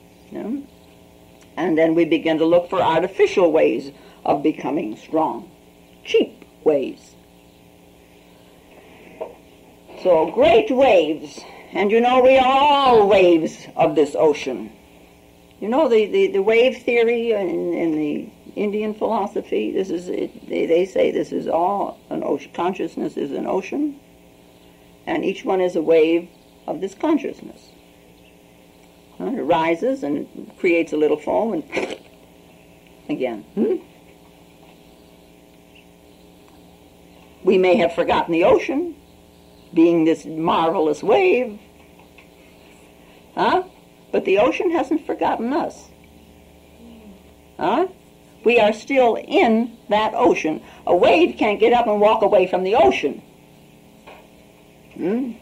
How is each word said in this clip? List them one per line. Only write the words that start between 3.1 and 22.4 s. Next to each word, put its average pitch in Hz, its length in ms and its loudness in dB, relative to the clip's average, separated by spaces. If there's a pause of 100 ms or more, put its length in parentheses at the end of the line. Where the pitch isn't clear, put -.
ways 143 400 0 (340)
of 151 160 -2
becoming 139 560 -4
strong, 156 520 -6 (540)
cheap - 400 -2 (200)
ways. 147 520 -4 (2750)
So 165 300 2
great 320 400 4
waves, 175 680 2 (320)
and 196 200 -2
you 226 100 4
know 247 200 2
we 262 160 6
are 254 80 4
all 269 640 4
waves 180 680 2
of 156 200 0
this 143 200 2
ocean. 127 560 -2 (960)
You 214 60 -4
know, 277 180 0
the, 220 160 4
the, 190 220 0
the 196 160 0
wave 233 400 2
theory 233 480 0
in, 175 420 -4
in 165 220 -2
the 151 340 -6 (260)
Indian 208 380 -4
philosophy, 208 760 -4
this 190 180 -4
is, 180 200 -8
it, - 380 -10
they, - 200 -4
they 170 180 0
say 175 240 -2
this 170 220 -6
is 156 160 -8
all 180 520 -4 (120)
an 156 120 -8
ocean. - 300 -8